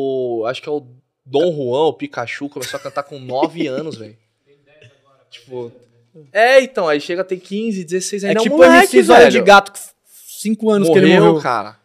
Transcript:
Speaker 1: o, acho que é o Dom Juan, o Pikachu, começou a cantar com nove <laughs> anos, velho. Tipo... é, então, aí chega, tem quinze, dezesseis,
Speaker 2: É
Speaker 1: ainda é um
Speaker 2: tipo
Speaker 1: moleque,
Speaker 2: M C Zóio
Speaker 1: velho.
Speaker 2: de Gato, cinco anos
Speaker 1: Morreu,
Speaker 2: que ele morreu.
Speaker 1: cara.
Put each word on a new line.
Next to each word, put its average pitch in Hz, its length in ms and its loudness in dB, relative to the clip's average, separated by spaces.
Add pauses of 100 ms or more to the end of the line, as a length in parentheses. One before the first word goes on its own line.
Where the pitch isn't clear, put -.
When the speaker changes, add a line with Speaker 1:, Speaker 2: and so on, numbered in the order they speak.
(420)
Speaker 1:
o, 107 40 -6
acho 131 160 -8
que - 80 -16
é - 20 -6
o 143 160 -10 (380)
Dom 143 300 -2
Juan, 139 320 -2
o 139 60 -2
Pikachu, 143 560 -12
começou 135 300 -12
a - 40 -20
cantar 143 200 -10
com 143 160 -18
nove 151 460 -6
<laughs> - 20 -6
anos, 135 300 -10
velho. 110 200 -20 (1120)
Tipo... 123 420 -16 (640)
é, 254 280 4
então, 220 260 -6
aí 147 120 0
chega, 180 240 -8
tem 185 140 -10
quinze, 196 460 -8
dezesseis, 185 400 -8
Speaker 2:
É 196 60 -4
Speaker 1:
ainda 202 100 0
é - 20 0
um - 20 0
Speaker 2:
tipo 277 140 -2
Speaker 1:
moleque, 254 200 6
Speaker 2:
M 381 100 4
C - 160 2
Zóio 240 160 6
Speaker 1:
velho. - 120 6
Speaker 2:
de - 100 0
Gato, 196 300 4 (340)
cinco - 680 -6
anos 202 160 2
Speaker 1:
Morreu, 156 160 4
Speaker 2:
que - 60 4
ele 180 100 6
morreu. 165 220 2
Speaker 1:
cara. 113 440 -6